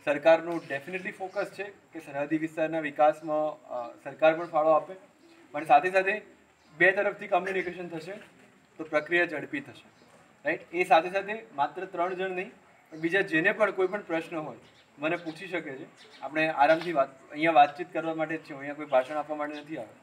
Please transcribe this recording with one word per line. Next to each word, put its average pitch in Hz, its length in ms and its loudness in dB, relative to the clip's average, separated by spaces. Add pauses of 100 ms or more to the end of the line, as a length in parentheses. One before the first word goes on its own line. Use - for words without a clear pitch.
સરકારનું 160 640 4
definitely 180 420 -8
ફોકસ 190 340 -8
છે 185 180 -12
કે 202 360 -16
સરહદી 147 380 -4
વિસ્તારના 160 420 -2
વિકાસમાં, 151 880 0
અ, 120 340 -10
સરકાર 156 340 4
પણ 170 80 -6
ફાળો 160 240 2
આપે, 156 240 2 (580)
પણ 196 140 -8
સાથે 156 240 6
સાથે 190 320 0 (560)
બે 175 140 6
તરફથી 196 360 -2
કમ્યુનિકેશન 180 600 -2
થશે, 165 260 -10 (640)
તો 165 60 -10
પ્રક્રિયા 160 420 0
ઝડપી 151 360 -8
થશે, - 280 -20 (560)
રાઈટ? 165 140 -2 (140)
એ 175 100 0
સાથે 175 260 4
સાથે 196 360 -6 (100)
માત્ર 147 300 -4
ત્રણ 180 280 -4
જણ 190 160 -4
નહીં, 190 220 -8 (400)
પણ 156 60 -18
બીજા 170 240 0
જેને 160 300 2
પણ 202 200 2
કોઈ 185 160 0
પણ 202 140 -4
પ્રશ્ન 165 360 -6
હોય, 143 200 -10 (420)
મને 156 160 -2
પૂછી 165 320 -10
શકે 151 280 -8
છે. 143 100 -14 (360)
આપણે 151 260 0
આરામથી 160 460 4
વાત, - 380 -2
અહીંયા 156 200 0
વાતચીત 156 420 6
કરવા 160 220 -4
માટે 160 220 -4
જ 156 40 -8
છીએ, 151 160 -14
અહીંયા 139 160 -10
કોઈ 147 120 -10
ભાષણ 139 280 2
આપવા 151 220 -4
માટે 147 180 -6
નથી 147 240 -12
આવ્યો. - 260 -14